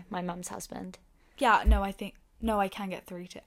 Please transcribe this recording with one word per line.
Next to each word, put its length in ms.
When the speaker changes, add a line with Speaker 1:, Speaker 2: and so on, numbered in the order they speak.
Speaker 1:
my 120
mum's 280
husband. 500
Speaker 2:
Yeah, 280
no, 180
I 80
think, 240
no, 180
I 80
can 220
get 160
three 220
ti-, 200